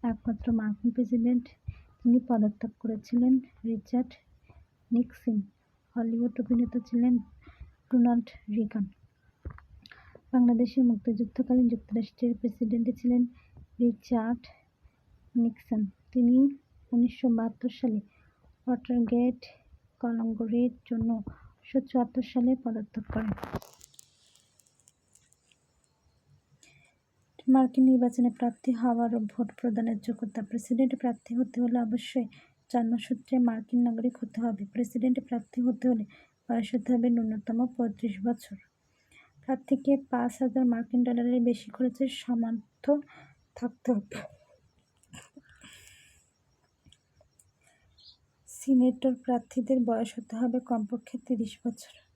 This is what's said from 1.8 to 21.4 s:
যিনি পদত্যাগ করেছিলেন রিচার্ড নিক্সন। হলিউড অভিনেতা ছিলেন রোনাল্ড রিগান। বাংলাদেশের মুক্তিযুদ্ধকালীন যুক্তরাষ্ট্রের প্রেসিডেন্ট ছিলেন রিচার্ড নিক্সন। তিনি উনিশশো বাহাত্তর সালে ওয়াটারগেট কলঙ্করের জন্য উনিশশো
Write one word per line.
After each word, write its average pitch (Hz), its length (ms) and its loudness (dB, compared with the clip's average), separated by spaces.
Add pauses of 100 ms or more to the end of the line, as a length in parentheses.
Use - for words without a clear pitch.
যিনি 240 180 4 (100)
পদত্যাগ 214 440 0 (100)
করেছিলেন 240 500 0 (360)
রিচার্ড 240 420 -4 (840)
নিক্সন। 240 420 0 (600)
হলিউড 233 460 -2
অভিনেতা 240 360 0 (100)
ছিলেন 240 260 4 (760)
রোনাল্ড 240 380 4 (280)
রিগান। 214 280 -2 (1500)
বাংলাদেশের 247 580 4
মুক্তিযুদ্ধকালীন 240 840 0
যুক্তরাষ্ট্রের 233 680 -4
প্রেসিডেন্ট 233 460 -2 (140)
ছিলেন 247 220 2 (580)
রিচার্ড 233 640 0 (920)
নিক্সন। 233 460 0 (320)
তিনি 247 240 4 (560)
উনিশশো 240 440 2
বাহাত্তর 226 440 -4
সালে 220 200 0 (640)
ওয়াটারগেট 247 760 0 (600)
কলঙ্করের 233 720 -2 (160)
জন্য 226 280 -2
উনিশশো - 640 -8 (100)